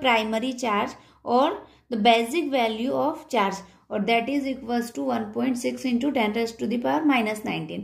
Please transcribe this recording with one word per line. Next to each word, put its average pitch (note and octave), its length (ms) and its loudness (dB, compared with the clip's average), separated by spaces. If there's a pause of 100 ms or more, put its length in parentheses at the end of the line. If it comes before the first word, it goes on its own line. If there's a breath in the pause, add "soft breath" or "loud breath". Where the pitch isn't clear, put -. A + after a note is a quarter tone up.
primary A3+ 500 2
charge A#3+ 380 -2 (340 soft breath)
or C4 240 4 (440 loud breath)
the G#3+ 80 0
basic A#3+ 500 4
value A#3 400 0
of C4+ 240 0 (140)
charge, G3 260 2 (360 loud breath)
और G#3 140 -2
that A#3 240 2
is C#4 180 -2
equals A#3+ 440 -4
to C#4 160 -6
one A3+ 260 -2
point A#3+ 240 0
six B3 280 -4
into B3 260 2
ten G#3+ 220 2
raise A3+ 200 -2
to A#3+ 140 -6
the A3+ 100 -2
power C4 280 0
minus A3 380 2
nineteen, E3+ 400 -6